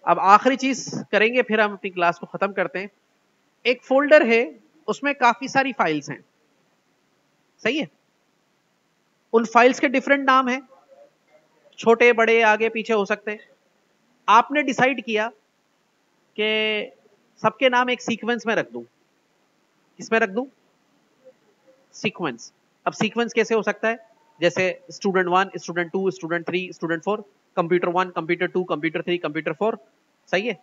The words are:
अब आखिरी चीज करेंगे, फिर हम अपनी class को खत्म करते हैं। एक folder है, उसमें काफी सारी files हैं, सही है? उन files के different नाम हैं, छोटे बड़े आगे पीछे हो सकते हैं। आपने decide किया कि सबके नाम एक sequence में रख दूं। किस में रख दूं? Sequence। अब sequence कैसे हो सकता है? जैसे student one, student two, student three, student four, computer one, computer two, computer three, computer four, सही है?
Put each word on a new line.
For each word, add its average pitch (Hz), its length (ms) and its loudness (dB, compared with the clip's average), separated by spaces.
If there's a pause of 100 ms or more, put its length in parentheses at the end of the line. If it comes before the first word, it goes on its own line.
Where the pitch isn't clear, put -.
अब 175 160 2
आखिरी 208 360 6
चीज 262 280 -4 (280)
करेंगे, 226 300 2
फिर 220 180 0
हम 208 120 2
अपनी 190 180 -10
class 175 280 0
को 139 100 -14
खत्म 196 240 -4
करते 190 260 -4
हैं। 196 120 -10 (760)
एक 247 200 -2
folder 285 420 6
है, 226 140 4 (480)
उसमें 277 280 -2
काफी 247 320 0
सारी 269 240 0
files 156 380 -2
हैं, 120 100 -12 (1400)
सही 254 160 -2
है? 214 100 -6 (1400)
उन 233 120 4
files 240 360 4
के 294 100 2
different 269 360 0
नाम 262 220 4
हैं, 254 120 -4 (1160)
छोटे 233 360 4
बड़े 226 300 4
आगे 214 260 2
पीछे 226 240 -4
हो 202 100 0
सकते 196 260 -6
हैं। 214 180 -14 (800)
आपने 240 340 4
decide 262 420 0
किया 220 240 -2 (1080)
कि 214 560 -2 (500)
सबके 220 260 2
नाम 247 220 2
एक 247 120 -4
sequence 226 440 -4
में 226 80 0
रख - 180 -4
दूं। 120 100 -10 (1160)
किस 220 140 -8
में 226 80 2
रख 226 80 0
दूं? 208 160 -4 (1500)
Sequence। 170 580 -8 (340)
अब 180 60 -2
sequence 220 400 -4
कैसे 226 220 0
हो 214 80 0
सकता 214 260 -2
है? 226 100 -4 (420)
जैसे 175 240 0 (280)
student 185 420 0
one, 190 240 2
student 170 340 -6
two, 190 80 -2 (120)
student 170 340 -6
three, 180 160 -4 (100)
student 165 320 -6
four, 202 120 -2 (400)
computer 175 360 0
one, 180 200 -2
computer 170 360 -4
two, 180 220 -2
computer 165 320 -4
three, 175 180 -4
computer 156 400 -6
four, 214 100 0 (580)
सही 196 200 -2
है? 196 140 -6